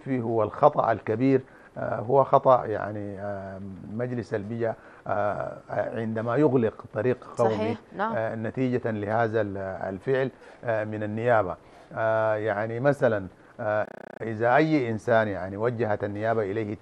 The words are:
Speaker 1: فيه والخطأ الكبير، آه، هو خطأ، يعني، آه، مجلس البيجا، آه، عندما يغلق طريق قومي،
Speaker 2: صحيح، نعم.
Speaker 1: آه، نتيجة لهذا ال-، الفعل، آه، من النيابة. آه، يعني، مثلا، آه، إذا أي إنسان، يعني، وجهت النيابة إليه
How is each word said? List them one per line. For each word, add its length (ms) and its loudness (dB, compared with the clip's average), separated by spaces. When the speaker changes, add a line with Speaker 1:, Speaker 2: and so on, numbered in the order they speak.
Speaker 1:
فيه 160 -2
والخطأ 720 2
الكبير، 500 2
آه، 220 -4
هو 240 4
خطأ، 420 6
يعني، 560 -6
آه، 380 -8
مجلس 400 -4
البيجا، 400 -4
آه، 500 -2
عندما 680 -2
يغلق 480 2
طريق 240 0
قومي، 180 4
Speaker 2:
صحيح، 220 -2
نعم. 180 -2
Speaker 1:
آه، 200 -2
نتيجة 560 -2
لهذا 500 0
ال-، 160 -4
الفعل، 720 -2
آه، 180 0
من 200 -4
النيابة. 520 2
آه، 400 2
يعني، 440 -2
مثلا، 480 2
آه، 280 0
إذا 340 2
أي 340 4
إنسان، 380 2
يعني، 300 -6
وجهت 460 0
النيابة 380 0
إليه 400 -4